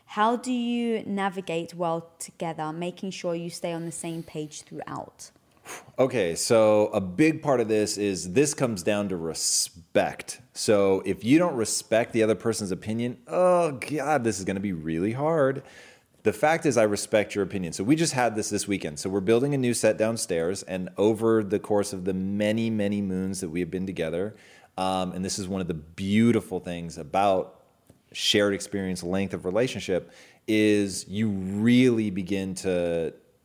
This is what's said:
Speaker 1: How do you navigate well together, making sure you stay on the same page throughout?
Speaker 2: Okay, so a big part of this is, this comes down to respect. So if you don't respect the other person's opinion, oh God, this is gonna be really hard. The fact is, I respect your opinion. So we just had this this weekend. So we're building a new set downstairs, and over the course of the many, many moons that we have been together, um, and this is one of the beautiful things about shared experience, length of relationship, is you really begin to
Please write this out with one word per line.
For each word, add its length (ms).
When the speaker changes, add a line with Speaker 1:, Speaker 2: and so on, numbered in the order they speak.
Speaker 1:
How 280
do 160
you 540
navigate 680
well 360
together, 540
making 380
sure 220
you 160
stay 220
on 140
the 80
same 300
page 400
throughout? 680
Speaker 2:
Okay, 380
so 520
a 120
big 420
part 200
of 80
this 280
is, 360
this 200
comes 300
down 240
to 80
respect. 1300
So 540
if 180
you 160
don't 160
respect 560
the 100
other 140
person's 360
opinion, 460
oh 440
God, 540
this 120
is 60
gonna 160
be 140
really 400
hard. 500
The 120
fact 320
is, 100
I 60
respect 540
your 80
opinion. 280
So 120
we 120
just 180
had 220
this 140
this 180
weekend. 300
So 140
we're 80
building 340
a 60
new 160
set 200
downstairs, 680
and 340
over 460
the 160
course 340
of 100
the 120
many, 560
many 280
moons 420
that 80
we 100
have 100
been 160
together, 500
um, 360
and 120
this 140
is 100
one 140
of 60
the 80
beautiful 840
things 380
about 640
shared 440
experience, 480
length 320
of 100
relationship, 680
is 600
you 220
really 800
begin 460
to 580